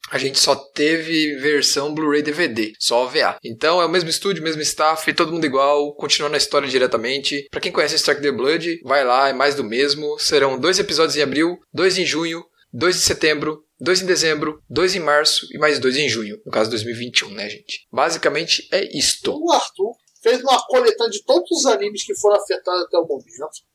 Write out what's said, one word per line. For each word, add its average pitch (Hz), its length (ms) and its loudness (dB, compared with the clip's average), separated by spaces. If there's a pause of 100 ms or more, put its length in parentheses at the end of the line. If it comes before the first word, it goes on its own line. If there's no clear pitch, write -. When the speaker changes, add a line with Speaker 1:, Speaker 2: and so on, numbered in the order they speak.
Speaker 1:
A - 80 -4
gente 135 220 -2
só 139 160 4
teve 156 800 -2
versão 143 580 0
Blu-ray 151 280 0
D 143 100 -2
V 156 160 0
D, 110 320 -4
só 120 240 2
O 127 60 -2
V 143 120 0
A. 98 220 0
Então 151 380 0
é 170 40 2
o 165 40 0
mesmo 170 200 0
estúdio, 165 320 -4
mesmo 156 200 -6
staff, 156 520 0
todo 160 200 0
mundo 160 120 0
igual, 147 500 2
continuando 151 400 -2
a - 20 0
história 139 300 0
diretamente. 127 840 -2
Pra - 80 -8
quem 180 120 -4
conhece 156 240 0
Strike 147 260 2
the 143 100 2
Blood, 160 520 -2
vai 135 200 2
lá, 131 260 4
é 131 40 -2
mais 135 200 2
do 139 120 -4
mesmo. 143 520 -2
Serão 135 400 2
dois 175 220 2
episódios 151 380 0
em 151 40 2
abril, 151 380 0 (140)
dois 175 240 2
em 180 80 0
junho, 165 400 -4 (260)
dois 165 240 0
em 170 40 -2
setembro, 151 680 0 (120)
dois 180 240 0
em 190 40 -6
dezembro, 156 640 0
dois 180 260 0
em 196 40 -4
março 151 520 2
e - 60 -12
mais 147 200 2
dois 127 200 0
em 147 100 0
junho. 110 380 -6
No 110 80 -14
caso, 110 160 2
dois 110 160 -4
mil 117 100 -8
e - 20 -10
vinte 120 220 -4
e - 60 -2
um, 104 60 -16
né, 104 180 -8
gente? - 420 -14
Basicamente 160 800 0
é - 260 -2
isto. - 400 -2
Speaker 2:
O 320 140 0
Arthur 381 400 0 (320)
fez 247 180 4
uma 262 260 2
coletânea 233 440 2
de 202 140 -10
todos 349 260 2
os 320 140 0
animes 208 400 0
que 202 100 -4
foram 208 220 4
afetados 185 460 -2
até - 140 -2
o 170 80 2
momento 143 560 -10 (140)